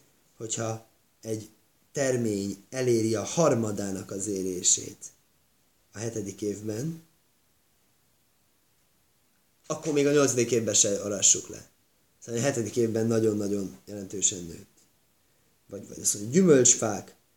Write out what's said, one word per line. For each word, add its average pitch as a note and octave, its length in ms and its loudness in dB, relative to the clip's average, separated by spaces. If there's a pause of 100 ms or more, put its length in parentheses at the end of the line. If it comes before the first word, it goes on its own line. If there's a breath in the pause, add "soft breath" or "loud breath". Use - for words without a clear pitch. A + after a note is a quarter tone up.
(360)
hogyha A2 500 -8 (340)
egy A2 280 -10 (440)
termény A2+ 640 0 (140)
eléri A#2 440 2
a G#2 80 -2
harmadának G#2 880 0
az G2 160 -8
érését F#2+ 680 -2 (960)
a G2 60 -16
hetedik G#2 440 -8
évben, G#2+ 600 -6 (2750)
akkor D#3 260 -6
még C#3+ 140 4
a C#3+ 60 4
nyolcadik B2 380 4
évben A2+ 240 2
se G2+ 260 2
arassuk - 480 2
le. - 200 -16 (500)
Szóval A#2 220 -6
a A#2+ 40 0
hetedik A#2 320 -2
évben A2+ 300 0
nagyon-nagyon G#2 800 0
jelentősen G2 600 -6
nőtt. - 340 -18 (880)
Vagy, - 200 -14
vagy - 120 -16
azt F#2+ 140 0
mondja, G#2+ 180 -8
gyümölcsfák, B2+ 840 4 (220)